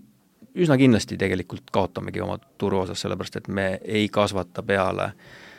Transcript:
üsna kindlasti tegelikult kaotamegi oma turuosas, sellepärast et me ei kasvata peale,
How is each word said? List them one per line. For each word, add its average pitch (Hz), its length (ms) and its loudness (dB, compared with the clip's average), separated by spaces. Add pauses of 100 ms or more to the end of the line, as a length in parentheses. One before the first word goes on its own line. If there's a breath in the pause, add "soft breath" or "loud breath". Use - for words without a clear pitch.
(540)
üsna 156 240 4
kindlasti 113 400 4
tegelikult 95 560 -4
kaotamegi 95 480 -2
oma 95 160 -6 (240)
turuosas, 95 400 -2
sellepärast 98 400 -6
et - 60 -14
me 98 180 -2 (160)
ei 107 260 0
kasvata 98 540 -2
peale, 95 480 0 (480 loud breath)